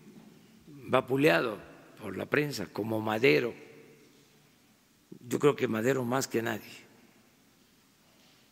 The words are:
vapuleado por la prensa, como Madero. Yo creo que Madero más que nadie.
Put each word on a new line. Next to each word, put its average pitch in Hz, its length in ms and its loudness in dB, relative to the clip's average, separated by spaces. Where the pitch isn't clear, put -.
vapuleado 135 920 2
por 95 160 -8
la 101 80 -4
prensa, 127 420 -2
como 110 320 -2
Madero. 113 540 4
Yo 120 120 -2
creo 143 160 4
que 127 120 -2
Madero 120 360 0
más 123 240 -2
que 117 140 0
nadie. - 460 -6